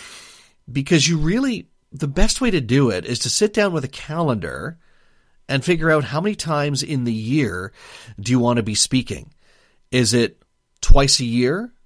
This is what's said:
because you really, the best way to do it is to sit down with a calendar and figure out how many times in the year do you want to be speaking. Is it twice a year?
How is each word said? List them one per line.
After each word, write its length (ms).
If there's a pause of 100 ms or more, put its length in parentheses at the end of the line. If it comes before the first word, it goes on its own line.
(680)
because 380
you 100
really, 520 (240)
the 160
best 320
way 100
to 80
do 300
it 160
is 140
to 100
sit 240
down 180
with 140
a 20
calendar 880 (720)
and 160
figure 260
out 140
how 160
many 160
times 480
in 220
the 80
year 580 (480)
do 140
you 60
want 180
to 60
be 120
speaking. 560 (600)
Is 220
it 280 (400)
twice 400
a 40
year? 460 (140)